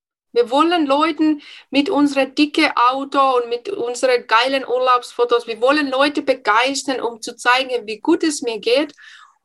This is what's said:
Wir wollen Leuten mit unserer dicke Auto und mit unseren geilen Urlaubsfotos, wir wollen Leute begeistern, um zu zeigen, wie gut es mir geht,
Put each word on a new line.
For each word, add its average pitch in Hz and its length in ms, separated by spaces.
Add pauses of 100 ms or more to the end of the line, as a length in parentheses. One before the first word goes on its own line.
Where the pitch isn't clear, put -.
(300)
Wir 233 180
wollen 320 380
Leuten 302 560 (280)
mit 285 200
unserer 277 360
dicke 277 500
Auto 269 420 (200)
und 240 100
mit 240 200
unseren 240 600
geilen 262 360
Urlaubsfotos, 240 840
wir 214 120
wollen 277 280
Leute 285 340
begeistern, 262 760
um 233 200
zu 240 140
zeigen, 254 540
wie 214 100
gut 330 240
es 311 200
mir 226 180
geht, 262 340 (500)